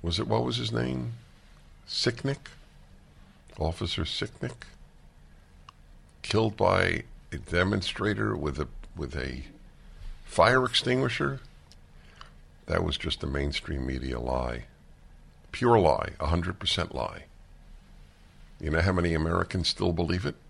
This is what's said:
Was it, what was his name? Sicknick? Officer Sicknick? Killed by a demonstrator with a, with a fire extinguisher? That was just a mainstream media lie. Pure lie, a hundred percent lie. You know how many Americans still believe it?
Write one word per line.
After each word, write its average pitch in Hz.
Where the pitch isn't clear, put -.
Was 85
it, -
what 60
was -
his 60
name? 117
Sicknick? -
Officer 80
Sicknick? -
Killed 107
by 92
a -
demonstrator 101
with 73
a, 73
with 71
a 65
fire 123
extinguisher? 127
That 85
was 82
just -
a 82
mainstream 69
media 64
lie. 62
Pure 120
lie, 78
a 76
hundred 85
percent -
lie. -
You 78
know 78
how 95
many 87
Americans 85
still 95
believe 87
it? 73